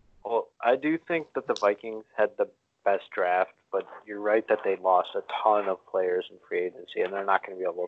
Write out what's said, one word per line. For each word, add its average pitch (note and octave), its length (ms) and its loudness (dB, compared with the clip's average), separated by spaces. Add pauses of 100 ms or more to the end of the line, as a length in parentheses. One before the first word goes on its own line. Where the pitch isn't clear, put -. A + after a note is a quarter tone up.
(240)
Well, A2+ 240 0 (160)
I B2 120 4
do D3+ 220 0 (100)
think E3 280 -2
that C3 120 -2
the A#2 120 0
Vikings A2 460 0 (100)
had G#2+ 220 2
the G2+ 100 0 (380)
best G2+ 180 2 (100)
draft, F#2 380 0 (200)
but F#2+ 140 -2 (220)
you're G#2 120 -10
right G#2 280 2
that G#2+ 160 2
they F#2+ 140 0
lost F#2 380 2
a G2 60 -2 (220)
ton G#2 240 4
of F#2+ 200 -4
players F#2 440 0
in F#2 60 -20 (100)
free F2 140 -2
agency, F2+ 400 -6
and F#2 120 -2
they're G2 120 -6
not G2 200 2
gonna F#2+ 140 -12
be F#2 60 -4
able F2+ 220 -4